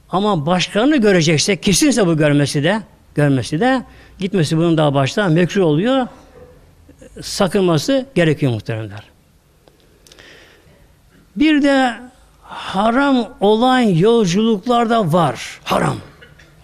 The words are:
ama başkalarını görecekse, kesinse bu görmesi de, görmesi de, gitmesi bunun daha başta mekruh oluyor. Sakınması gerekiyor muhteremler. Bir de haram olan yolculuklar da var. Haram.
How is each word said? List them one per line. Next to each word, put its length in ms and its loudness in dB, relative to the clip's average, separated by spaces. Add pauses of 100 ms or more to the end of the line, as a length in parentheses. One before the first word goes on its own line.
ama 360 -2
başkalarını 520 0
görecekse, 640 2
kesinse 460 2
bu 100 0
görmesi 460 0
de, 180 0 (340)
görmesi 440 0
de, 240 0 (360)
gitmesi 380 -2
bunun 200 2
daha 160 2
başta 340 0
mekruh 380 0
oluyor. 420 0 (1120)
Sakınması 840 -2 (100)
gerekiyor 360 2
muhteremler. 520 -8 (2250)
Bir 280 2
de 300 2 (480)
haram 840 -2 (120)
olan 400 2
yolculuklar 1120 0
da 240 0
var. 500 -2
Haram. 340 -2 (680)